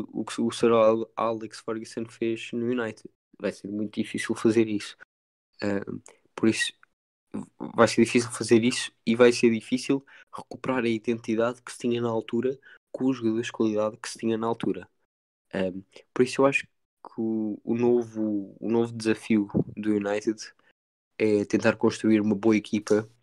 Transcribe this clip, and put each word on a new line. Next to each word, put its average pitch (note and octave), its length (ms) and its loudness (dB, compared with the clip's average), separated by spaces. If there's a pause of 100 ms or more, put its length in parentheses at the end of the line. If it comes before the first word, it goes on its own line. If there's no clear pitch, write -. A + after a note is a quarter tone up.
(120)
o A2 140 -6
que - 160 -6
o A#2 100 0
Sir A#2 200 2
Al-, A2+ 440 4
Alex A2 460 -6
Ferguson A2+ 440 -8
fez A2+ 460 -6
no A#2 140 -4
United. A#2 440 -4 (300)
Vai G2 120 -2
ser - 180 -12
muito G#2 320 -6
difícil A2 340 -4
fazer A2+ 320 4
isso. G#2 300 -8 (680)
Hum, G2+ 380 -4 (340)
por A2 140 2
isso, - 240 -2 (1000)
vai A2+ 120 6
ser A#2 160 2
difícil A#2 280 0
fazer A2+ 320 2
isso - 280 -2 (140)
e A2+ 100 2
vai A#2+ 160 8
ser A#2+ 200 4
difícil B2+ 540 -2 (300)
recuperar - 480 -6
a A#2 60 2
identidade A#2 720 -2
que - 100 -16
se - 80 -18
tinha A#2+ 220 -2
na A#2+ 80 -2
altura A#2 500 -2 (320)
com - 180 -4
os C3 80 0
jogadores A2+ 300 -2
de - 60 -10
qualidade G#2+ 440 0
que - 120 -12
se - 100 -14
tinha A2+ 180 0
na A2+ 100 -4
altura. F#2 400 -4 (680)
Hum, F#2+ 280 -4 (320)
por B2 100 4
isso B2 180 0
eu C3+ 40 6
acho C#3 200 2
que - 560 -20
o, A2 420 -4
o A#2 120 -2
novo, A2 840 0
o G#2 100 -6
novo A#2 220 2
desafio A2 560 0 (300)
do G#2+ 140 -2
United G#2 600 -2 (640)
é G#2 280 4
tentar A2 320 2
construir A2 420 2
uma G#2 160 2
boa G#2+ 220 4
equipa G#2+ 520 0 (140)